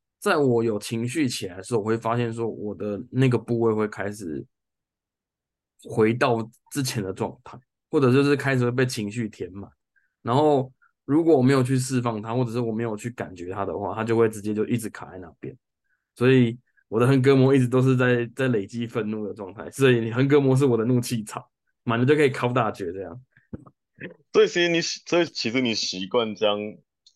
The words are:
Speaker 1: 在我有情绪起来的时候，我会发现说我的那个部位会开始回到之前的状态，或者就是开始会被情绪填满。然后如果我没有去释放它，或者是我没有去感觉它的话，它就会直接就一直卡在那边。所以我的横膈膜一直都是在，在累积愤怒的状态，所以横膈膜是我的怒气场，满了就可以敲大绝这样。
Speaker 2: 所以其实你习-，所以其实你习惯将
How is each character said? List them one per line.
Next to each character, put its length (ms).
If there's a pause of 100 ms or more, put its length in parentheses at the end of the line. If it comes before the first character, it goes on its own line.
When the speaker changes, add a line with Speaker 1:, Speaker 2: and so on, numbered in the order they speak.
(180)
Speaker 1:
在 180
我 260
有 160
情 300
绪 180
起 200
来 100
的 60
时 120
候， 60
我 60
会 100
发 180
现 160
说 160
我 280
的 360
那 160
个 120
部 220
位 120
会 160
开 240
始 320 (1400)
回 280
到 340 (240)
之 120
前 200
的 80
状 320
态， 160 (320)
或 80
者 140
就 100
是 140
开 180
始 100
会 60
被 140
情 260
绪 200
填 220
满。 180 (520)
然 140
后 340 (340)
如 200
果 120
我 60
没 100
有 100
去 160
释 240
放 180
它， 140
或 100
者 60
是 100
我 100
没 120
有 140
去 140
感 240
觉 160
它 140
的 120
话， 180
它 100
就 120
会 120
直 140
接 100
就 140
一 100
直 140
卡 200
在 80
那 220
边。 160 (580)
所 180
以 260 (300)
我 100
的 80
横 160
膈 140
膜 180
一 40
直 100
都 120
是 160
在， 380
在 140
累 180
积 200
愤 220
怒 180
的 60
状 220
态， 160
所 200
以 200
横 180
膈 120
膜 160
是 100
我 100
的 80
怒 160
气 220
场， 200 (420)
满 140
了 60
就 120
可 60
以 80
敲 220
大 200
绝 200
这 100
样。 160 (1120)
Speaker 2:
所 120
以 20
其 140
实 80
你 140
习-， 240
所 160
以 20
其 260
实 100
你 140
习 320
惯 280
将 240 (580)